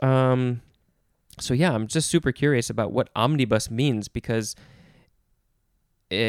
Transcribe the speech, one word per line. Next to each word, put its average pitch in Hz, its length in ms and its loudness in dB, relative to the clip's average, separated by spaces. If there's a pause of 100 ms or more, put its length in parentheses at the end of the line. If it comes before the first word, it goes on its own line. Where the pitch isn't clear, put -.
Um, 127 600 2 (800)
so - 140 -4
yeah, 139 200 2
I'm 110 140 -2
just 156 220 -2
super 151 220 0
curious 143 380 0
about 107 240 -2
what - 220 -2
omnibus 117 540 2
means 117 380 -2
because, 113 480 -4 (1600)
uh, 90 40 -4 (140)